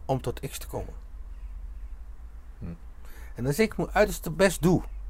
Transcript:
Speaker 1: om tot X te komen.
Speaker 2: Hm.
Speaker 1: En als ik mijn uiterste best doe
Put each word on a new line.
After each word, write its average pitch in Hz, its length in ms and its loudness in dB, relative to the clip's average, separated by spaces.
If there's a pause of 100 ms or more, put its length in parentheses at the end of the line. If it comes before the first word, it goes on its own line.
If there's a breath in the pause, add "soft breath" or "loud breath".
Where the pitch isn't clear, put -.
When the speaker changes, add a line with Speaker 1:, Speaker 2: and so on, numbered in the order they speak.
Speaker 1:
om 131 160 2
tot - 180 -2
X - 180 -6
te - 100 -10
komen. - 260 -6 (1700)
Speaker 2:
Hm. 85 140 -6 (640 loud breath)
Speaker 1:
En 120 100 -2
als 143 140 4
ik 220 180 4
mijn - 140 2
uiterste 190 400 4
best 180 300 6
doe 170 220 8 (260)